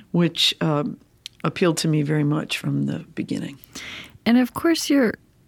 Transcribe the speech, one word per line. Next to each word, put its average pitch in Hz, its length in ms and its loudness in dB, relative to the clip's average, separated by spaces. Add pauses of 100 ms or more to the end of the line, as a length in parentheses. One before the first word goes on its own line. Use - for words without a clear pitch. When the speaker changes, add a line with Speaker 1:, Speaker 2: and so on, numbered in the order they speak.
(120)
Speaker 1:
which, 170 500 2
um, 151 360 0 (460)
appealed 165 340 2
to - 100 -2
me 156 160 2
very 151 200 0
much 147 340 -2
from 139 280 -2
the 143 140 -4 (160)
beginning. - 420 -6 (680)
Speaker 2:
And 233 120 6
of 254 160 2
course, - 360 0
your, 277 240 4 (340)